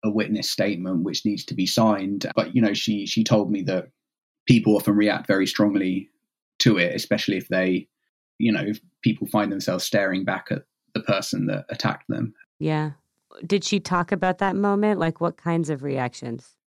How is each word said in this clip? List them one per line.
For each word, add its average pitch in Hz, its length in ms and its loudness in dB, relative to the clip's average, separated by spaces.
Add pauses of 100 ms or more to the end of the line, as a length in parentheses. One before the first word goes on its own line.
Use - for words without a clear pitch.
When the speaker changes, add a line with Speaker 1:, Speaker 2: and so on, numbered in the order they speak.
Speaker 1:
a 107 80 0
witness 104 400 -2
statement 92 540 -2
which - 220 -4
needs 104 180 -2
to - 100 -8
be 95 120 0
signed. 101 680 0
But, 117 220 0
you 120 60 6
know, 104 100 4
she, 104 340 -2
she - 160 0
told 107 280 2
me 98 140 -2
that 92 260 -4 (580)
people 110 260 6
often 104 220 2
react 104 300 2
very 98 200 2
strongly 95 640 0 (520)
to 107 180 6
it, 87 180 0
especially - 400 -2
if 90 120 -8
they, 92 400 0 (500)
you 117 120 2
know, 90 160 0
if 107 140 -4 (220)
people - 260 0
find 104 240 0
themselves 92 320 -2
staring 95 400 0
back 95 260 -4
at - 140 -6 (300)
the 110 80 -4
person - 440 -2
that - 220 -4
attacked - 400 -6
them. - 260 -4 (240)
Speaker 2:
Yeah. 151 340 -2 (540)
Did 190 160 0
she - 160 0
talk 180 320 0
about 185 280 0
that 196 180 0
moment? 202 420 2
Like, 165 220 -2
what 170 160 -2
kinds 165 320 -2
of 139 140 -4
reactions? 127 760 -6 (100)